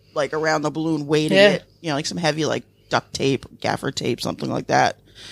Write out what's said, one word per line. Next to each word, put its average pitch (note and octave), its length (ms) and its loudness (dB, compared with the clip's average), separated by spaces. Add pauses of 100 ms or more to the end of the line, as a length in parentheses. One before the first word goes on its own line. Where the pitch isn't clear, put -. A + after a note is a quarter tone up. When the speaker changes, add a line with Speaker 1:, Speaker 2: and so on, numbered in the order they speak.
(120)
Speaker 1:
like, C#3+ 220 -2
around D#3 280 0
the D3 100 0
balloon, D#3 340 -2
weighting D#3 320 2
Speaker 2:
Yeah. G3+ 140 8
Speaker 1:
it, - 120 -4 (160)
you E3+ 80 -10
know, C#3+ 60 -2
like, D3 100 -4
some - 140 -6
heavy, D#3 260 0
like, A#2 200 -2 (260)
duct - 240 -2
tape, C3+ 320 0 (140)
gaffer - 320 -2
tape, - 280 -4
something - 300 -6
like B2 160 -4
that. C3 320 2 (340)